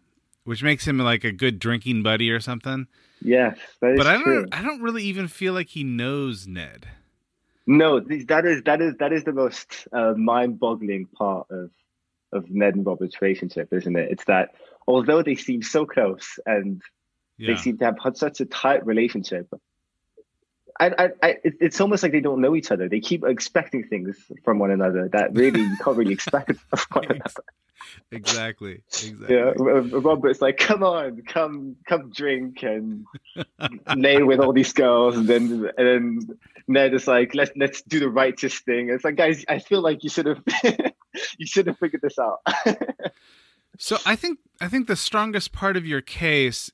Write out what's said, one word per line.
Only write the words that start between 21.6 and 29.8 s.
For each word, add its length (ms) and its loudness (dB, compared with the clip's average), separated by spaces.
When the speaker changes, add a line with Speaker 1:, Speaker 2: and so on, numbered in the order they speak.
Speaker 2:
it's 200 0
almost 220 2
like 100 0
they 80 2
don't 220 -2
know 140 4
each 160 -4
other. 160 0
They 120 0
keep 240 -4
expecting 600 -2
things 340 -6
from 140 2
one 140 2
another 400 0
that 200 0
really 300 4
you 200 -2
can't 140 0
really 160 2
expect 480 -2
<laughs> 160 -6
from 280 -2
one 0 -
Speaker 1:
Ex- 60 -10
Speaker 2:
another. 80 -14
Speaker 1:
Exactly. 760 -6
Exactly. 380 -12
Speaker 2:
Yeah, 220 4
R-, 180 4
R-, 40 6